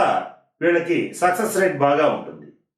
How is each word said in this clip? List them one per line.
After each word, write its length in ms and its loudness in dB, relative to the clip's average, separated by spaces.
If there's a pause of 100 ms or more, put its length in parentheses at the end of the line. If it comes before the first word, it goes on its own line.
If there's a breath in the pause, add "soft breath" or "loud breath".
(600)
వీళ్ళకి 360 2 (240)
సక్సెస్ 400 0
రేట్ 240 0
బాగా 200 4 (100)
ఉంటుంది. 320 -14 (300)